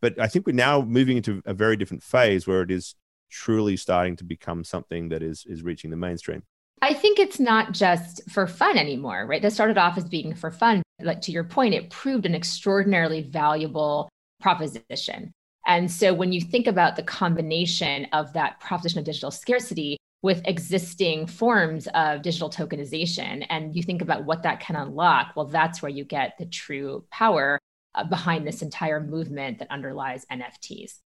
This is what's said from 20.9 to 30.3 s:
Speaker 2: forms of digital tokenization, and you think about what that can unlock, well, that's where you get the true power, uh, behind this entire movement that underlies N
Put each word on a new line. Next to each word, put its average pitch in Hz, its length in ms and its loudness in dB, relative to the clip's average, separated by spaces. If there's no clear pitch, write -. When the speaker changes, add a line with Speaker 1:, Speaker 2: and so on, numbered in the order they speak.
Speaker 2:
forms 180 680 2
of 151 280 2
digital 165 280 -2
tokenization, 156 1000 -6
and 156 260 -4
you 170 80 0
think 175 180 -2
about 147 240 -2
what 165 180 -2
that 151 160 0
can - 160 -6
unlock, 143 600 2
well, 151 100 -2
that's 160 360 0
where 143 100 -4
you 143 120 -8
get 139 360 -4
the - 60 -8
true 139 680 -8
power, 143 480 4
uh, 104 100 -2
behind 165 440 -2
this - 140 -8
entire 156 380 -4
movement 143 600 -6
that - 100 -14
underlies 135 600 -8
N 127 120 -10